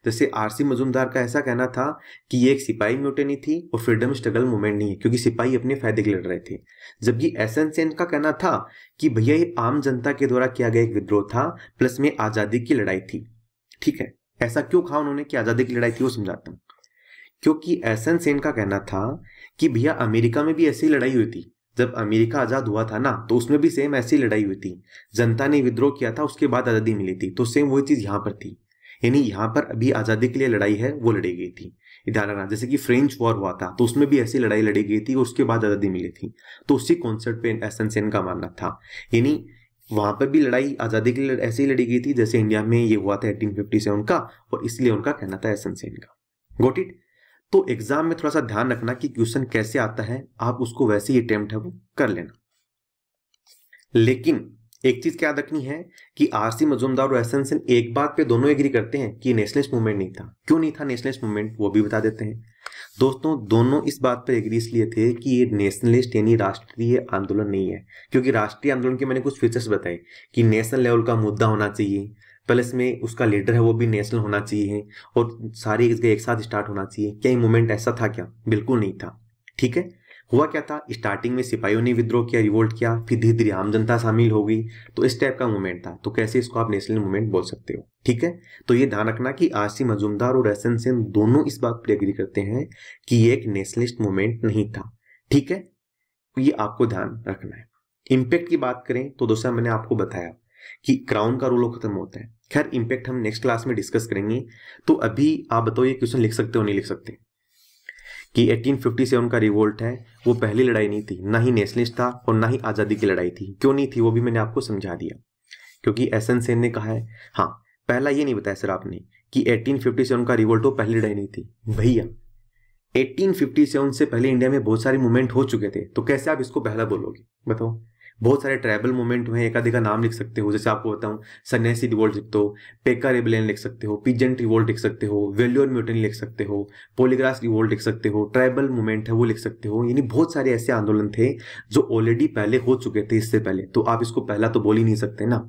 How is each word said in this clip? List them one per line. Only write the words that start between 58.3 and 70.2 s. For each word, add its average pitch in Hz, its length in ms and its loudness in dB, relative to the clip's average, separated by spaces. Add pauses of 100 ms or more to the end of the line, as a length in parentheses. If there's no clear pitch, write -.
एग्री 139 200 2
करते 117 280 -2
हैं 117 220 -6
कि - 140 0
नेशनलिस्ट 113 400 0
मूवमेंट 110 240 0
नहीं 92 140 -4
था। - 240 -18 (120)
क्यों 160 120 6
नहीं 156 120 0
था 151 120 -10
नेशनलिस्ट 127 400 -4
मूवमेंट, 107 360 -4
वो 101 100 2
भी 107 120 4
बता 107 180 0
देते 110 260 -2
हैं। 110 140 -10 (600)
दोस्तों, 135 380 2 (100)
दोनों 120 360 4
इस - 180 -4
बात 123 260 0
पर 131 60 0
एग्री 110 240 0
इसलिए 113 300 0
थे 113 260 2
कि 131 180 -6
ये 123 200 4
नेशनलिस्ट 117 640 2
यानी 110 200 4
राष्ट्रीय 113 800 0
आंदोलन 98 360 -2
नहीं 95 220 -2
है, 90 140 -10 (260)
क्योंकि 131 200 2
राष्ट्रीय 113 420 0
आंदोलन 127 220 0
के 135 100 -4
मैंने 131 160 -2
कुछ 135 180 -4
फीचर्स 117 300 0
बताए 87 300 -2 (360)